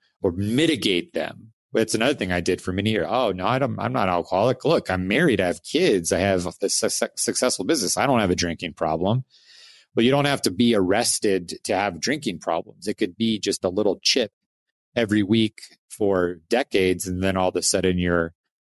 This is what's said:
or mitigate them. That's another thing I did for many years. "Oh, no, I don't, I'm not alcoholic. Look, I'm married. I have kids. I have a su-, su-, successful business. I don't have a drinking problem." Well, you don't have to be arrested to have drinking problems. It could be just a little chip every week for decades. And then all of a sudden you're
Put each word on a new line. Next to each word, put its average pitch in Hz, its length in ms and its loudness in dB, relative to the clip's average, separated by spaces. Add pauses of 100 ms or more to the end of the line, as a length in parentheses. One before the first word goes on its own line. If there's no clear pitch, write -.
(220)
or 92 120 0
mitigate 104 800 0
them. - 400 -8 (200)
That's 110 220 0
another 117 180 2
thing 92 180 -4
I 87 100 0
did 87 200 -2
for 92 120 -6
many 98 180 0
years. 90 180 -2
"Oh, 117 220 0
no, 92 160 -4
I 123 100 2
don't, 113 220 -4
I'm 107 140 -4
not 107 160 0
alcoholic. 95 560 0
Look, 135 260 0
I'm 92 160 -2
married. 120 320 2
I 92 80 0
have - 160 -4
kids. 131 480 0
I 92 80 2
have 92 260 2
a 90 240 -4
su-, - 200 -2
su-, - 260 -2
successful - 480 -2
business. 113 320 -2
I 104 100 0
don't 135 140 2
have 98 100 2
a 98 60 0
drinking 85 380 -4
problem." 87 500 0 (720)
Well, 117 100 4
you 127 60 4
don't 143 140 2
have 143 180 0
to 104 80 0
be 117 240 2
arrested 95 800 0 (100)
to 107 120 -2
have 92 260 -2
drinking 113 380 -4
problems. - 480 -6
It 104 100 -4
could 92 180 -2
be 110 240 0
just - 240 -4
a 95 60 -2
little 98 340 0
chip 117 280 0 (640)
every 107 280 2
week 110 380 2 (280)
for 90 500 0 (100)
decades. 95 580 0
And 90 160 -2
then 95 140 0
all 92 120 2
of 90 60 -2
a 87 60 -2
sudden 92 360 2
you're 87 360 2 (320)